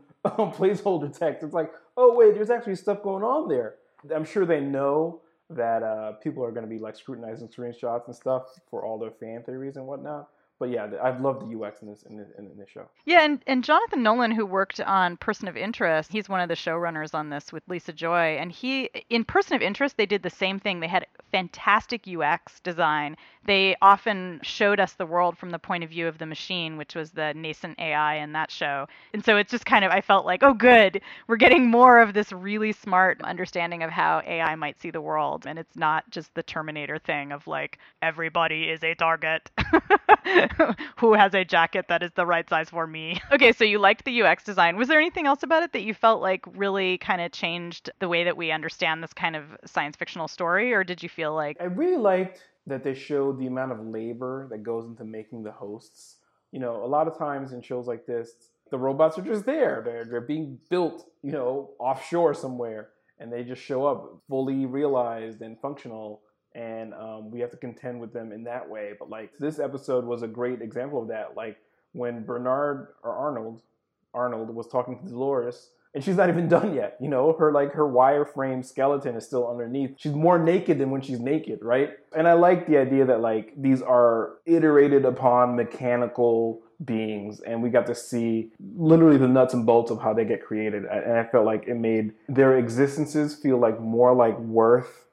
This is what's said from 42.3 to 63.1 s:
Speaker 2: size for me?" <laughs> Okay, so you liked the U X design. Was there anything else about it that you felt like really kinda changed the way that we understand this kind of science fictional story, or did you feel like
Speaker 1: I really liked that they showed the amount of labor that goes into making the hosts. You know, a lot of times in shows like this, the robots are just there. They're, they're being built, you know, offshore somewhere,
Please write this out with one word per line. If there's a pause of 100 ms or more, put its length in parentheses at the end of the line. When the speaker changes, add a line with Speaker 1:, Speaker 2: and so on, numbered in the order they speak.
Speaker 2:
size
for
me?"
<laughs>
Okay,
so
you
liked
the
U
X
design.
Was
there
anything
else
about
it
that
you
felt
like (120)
really
kinda
changed (100)
the
way
that
we
understand
this
kind
of (200)
science
fictional
story,
or
did
you
feel
like
Speaker 1:
I
really
liked (240)
that
they
showed
the
amount
of
labor
that
goes
into
making
the
hosts. (340)
You
know,
a
lot
of
times
in
shows
like
this, (400)
the
robots
are
just
there.
They're,
they're
being (100)
built, (160)
you
know,
offshore
somewhere, (300)